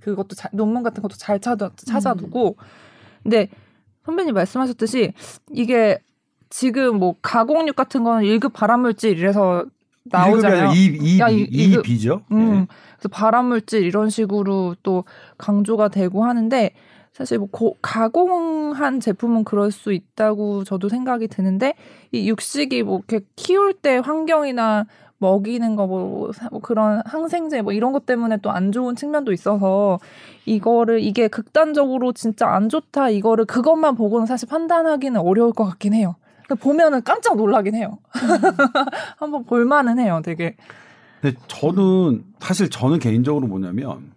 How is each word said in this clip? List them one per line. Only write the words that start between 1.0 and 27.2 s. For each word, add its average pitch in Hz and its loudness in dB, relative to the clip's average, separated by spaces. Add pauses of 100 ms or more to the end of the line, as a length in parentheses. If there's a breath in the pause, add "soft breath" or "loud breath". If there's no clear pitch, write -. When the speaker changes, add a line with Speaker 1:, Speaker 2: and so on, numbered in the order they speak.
Speaker 1:
것도 202 -8
잘 202 -4
찾아, 202 -4
찾아두고. 202 -2
Speaker 2:
음. - -20 (600 soft breath)
Speaker 1:
근데 214 2 (560 soft breath)
선배님 330 -2
말씀하셨듯이 226 -2 (400 loud breath)
이게 233 2 (520)
지금 254 0
뭐 185 0
가공육 294 0
같은 262 -2
거는 226 2
일 214 4
급 269 -2
발암물질 226 0
이래서 185 2 (440)
Speaker 3:
일 - -12
급이이 185 4
Speaker 1:
나오잖아요. 202 4
Speaker 3:
아니라 143 4
이, 180 4
이, 170 4
Speaker 1:
야, 180 4
이, 117 2
이 151 4
급. - 6
Speaker 3:
이 - -2
비죠. 120 0 (100)
Speaker 1:
음. 214 2 (140)
Speaker 3:
네. 190 2 (320 loud breath)
Speaker 1:
그래서 202 -6
발암물질 220 0
이런 208 0
식으로 196 -2
또 185 -2 (320 loud breath)
강조가 208 0
되고 196 0
하는데 233 0 (420 soft breath)
사실 240 -4
뭐 202 -6
고-, - -2
가공한 302 0
제품은 226 0
그럴 208 0
수 202 -6
있다고 208 -2
저도 190 -4
생각이 240 -4
드는데 196 -2 (360 loud breath)
이 208 -2
육식이 262 -2
뭐 190 -2 (100)
이렇게 214 -4 (100)
키울 392 2
때 277 0
환경이나 262 0 (340 soft breath)
먹이는 214 0
거 202 0
뭐, 190 -6
사-, 233 -14
뭐 214 -10
그런 214 0
항생제 320 -4